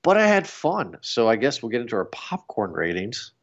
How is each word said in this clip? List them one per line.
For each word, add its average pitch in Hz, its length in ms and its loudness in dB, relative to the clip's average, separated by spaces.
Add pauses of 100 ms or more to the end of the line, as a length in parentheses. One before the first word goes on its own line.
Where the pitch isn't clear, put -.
But 190 160 6
I 214 80 6
had 202 200 4
fun. 151 540 -4
So 113 280 2
I 113 80 6
guess 131 260 -2
we'll 117 80 -6
get 120 120 -2
into 110 140 -4
our 92 100 -2
popcorn - 680 -6
ratings. 85 600 -4 (100)